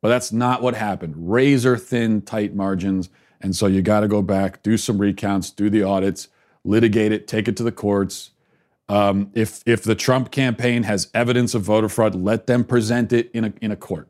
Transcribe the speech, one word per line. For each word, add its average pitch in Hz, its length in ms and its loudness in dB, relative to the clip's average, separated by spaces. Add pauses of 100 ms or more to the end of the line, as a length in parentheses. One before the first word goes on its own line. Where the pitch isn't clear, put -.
But 110 80 0
that's 120 220 0
not 123 300 0
what 123 140 0
happened. 92 420 -6
Razor 123 600 2
thin, 113 440 -2
tight 104 340 -6
margins. 98 540 -2 (320)
And 95 120 -4
so 101 140 0
you 95 140 2
gotta 104 260 2
go 104 140 2
back, 98 420 -2
do 107 140 2
some 107 200 -2
recounts, 98 540 -2
do 101 180 -2
the 104 140 2
audits, 95 460 -2 (340)
litigate 110 480 2
it, 107 160 -4
take 110 220 -2
it 110 80 -4
to 120 60 -4
the 113 80 -2
courts. 101 600 -2 (560)
Um, 101 460 2
if, - 320 -2
if 117 180 2
the 110 120 2
Trump 131 360 0
campaign 120 520 0
has 101 300 -2
evidence 120 400 0
of 110 100 -2
voter 107 260 2
fraud, 110 260 0
let 104 320 -2
them 123 160 2
present 120 480 0
it 120 220 0
in 113 100 -2
a, 107 180 -4
in 107 100 -4
a 104 40 -4
court. - 340 -10